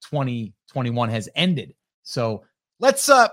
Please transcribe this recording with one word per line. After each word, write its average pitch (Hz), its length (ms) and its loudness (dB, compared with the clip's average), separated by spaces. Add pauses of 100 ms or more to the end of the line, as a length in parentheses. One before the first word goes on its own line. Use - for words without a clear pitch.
twenty 123 520 -6 (160)
twenty-one 120 400 -2
has 110 260 -4
ended. 156 400 -2 (280)
So 113 420 -6 (340)
let's, 269 300 2
uh, 247 240 6